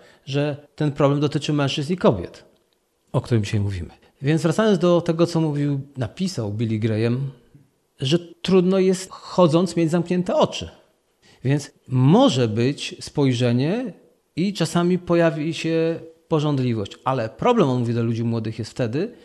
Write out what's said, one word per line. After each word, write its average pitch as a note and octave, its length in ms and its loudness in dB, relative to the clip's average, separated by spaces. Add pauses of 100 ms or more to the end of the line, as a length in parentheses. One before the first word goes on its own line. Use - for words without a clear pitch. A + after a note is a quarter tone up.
(260)
że C#3+ 400 -4 (100)
ten D3+ 160 -2
problem C#3+ 280 2
dotyczy D3 320 -2
mężczyzn C#3+ 400 -2
i F#3+ 40 0
kobiet, A2 480 -2 (680)
o C#3 80 0
którym A2 240 0
dzisiaj G#2 160 -2
mówimy. F#2+ 300 -4 (320)
Więc D3+ 200 2
wracając F#3+ 360 2
do F3 220 4
tego, E3 260 2
co E3 140 -2
mówił, C#3+ 400 0 (160)
napisał B2 560 -4
Billy A2 260 -2
Graham, A#2 520 0 (720)
że C#3+ 180 2
trudno F3+ 600 0
jest, F#3 320 0
chodząc, F3 640 2
mieć E3 140 2
zamknięte F3+ 460 -2
oczy. F#3 340 0 (760)
Więc C#3 260 -2 (180)
może C3 600 4
być A#2+ 520 -2
spojrzenie C#3 920 0 (440)
i F#3+ 160 -2
czasami F3 460 0
pojawi E3 560 0
się E3 460 -2 (280)
pożądliwość. C3 760 -2
Ale B2+ 240 -2
problem, G#3+ 400 2
on B2 120 0
mówi A#2 140 -2
do A#2 80 0
ludzi A#2 220 -2
młodych, A2+ 340 -4
jest A2 120 -8
wtedy, C#3 420 -4 (120)